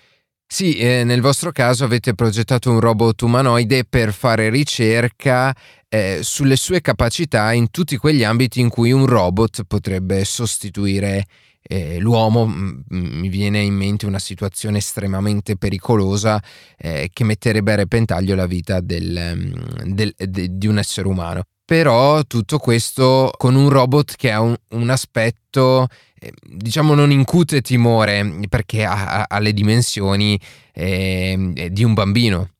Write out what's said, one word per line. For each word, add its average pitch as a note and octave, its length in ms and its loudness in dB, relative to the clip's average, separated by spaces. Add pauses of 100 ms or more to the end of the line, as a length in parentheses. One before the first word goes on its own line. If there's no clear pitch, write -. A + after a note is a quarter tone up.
(480)
Sì, F3+ 280 -2
eh, A#2+ 260 2
nel B2 180 2
vostro C#3 300 0
caso B2 320 0
avete A#2+ 320 0
progettato A#2 560 0
un A2+ 80 4
robot A2+ 440 2
umanoide A#2+ 640 2
per A2+ 280 0
fare A2 360 0
ricerca, B2 1040 0 (360)
eh, G2 340 -2
sulle C3+ 340 0
sue F3 240 0
capacità A#2 720 0
in A#2 180 2
tutti D3+ 260 -4
quegli D3 280 2
ambiti A#2 360 0
in A#2+ 80 4
cui A#2 240 2
un C3+ 140 4
robot G#2+ 580 2
potrebbe F#2+ 600 -2
sostituire, G2 1000 -4 (380)
eh, E2+ 360 -6
l'uomo. A2+ 480 2
M-, E2 420 -6
m-, E2+ 300 -6
mi F#2 100 -4
viene G2+ 320 -2
in G2+ 140 0
mente G2+ 320 -2
una G2 120 -4
situazione G#2 600 -6
estremamente G2+ 800 -4
pericolosa, G2+ 840 0 (340)
eh, D#2+ 360 -8
che - 120 -4
metterebbe G#2+ 480 0
a G#2 40 2
repentaglio G2 580 0
la F#2 120 -2
vita F2+ 340 -4
del, F2 560 -6
mm, E2+ 560 -8
del, G#2 240 -2
de-, F#2 420 -6
di G#2 80 -2
un G#2+ 120 2
essere G2 300 -4
umano. F2+ 340 -4 (220)
Però D3 600 4
tutto A#2 340 -4
questo C3 800 2
con C3 200 2
un C#3 120 6
robot C3+ 480 2
che B2 140 -2
ha G#2+ 100 0
un, A#2 140 2 (160)
un A#2 200 -2
aspetto, C3 1000 0 (300)
eh, - 140 -18 (100)
diciamo, C3 520 0
non D3 160 6
incute C#3+ 500 2
timore, G#2+ 800 2 (100)
perché G#2+ 360 -2
ha, G2 360 -2
ha, - 80 -2
ha G2+ 120 -2
le G#2+ 120 2
dimensioni, G#2 840 2 (340)
ehm, F#2 960 -2
di G2 140 -2
un A2+ 120 4
bambino. G2+ 640 0